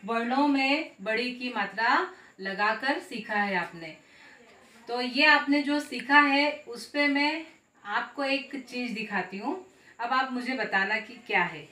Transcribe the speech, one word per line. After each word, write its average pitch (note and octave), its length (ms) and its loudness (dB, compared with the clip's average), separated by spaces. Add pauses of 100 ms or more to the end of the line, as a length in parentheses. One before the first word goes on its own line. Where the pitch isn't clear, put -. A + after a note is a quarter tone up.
वर्णों A#3 460 2
में C#4 420 2 (120)
बड़ी A3+ 300 -2
की B3 220 -8
मात्रा A3+ 520 2 (340)
लगाकर G#3+ 600 -2
सीखा A3 340 -8
है G3+ 220 0
आपने, E3+ 400 -6 (920)
तो A#3+ 120 -2
ये B3+ 260 2
आपने C#4+ 360 6
जो C#4+ 180 0
सीखा C#4 420 4
है C#4+ 280 4 (180)
उस - 180 -12
पे D4 220 0
मैं D4 360 0 (420)
आपको A#3+ 380 -4
एक C4+ 360 -2
चीज़ B3 340 -6
दिखाती G3+ 440 -6
हूँ। C4 160 -4 (460)
अब A#3+ 120 -2
आप C4 200 0
मुझे B3 220 -4
बताना G#3 440 0
कि A3+ 160 -10 (120)
क्या F#3+ 180 2
है। D#3+ 280 -8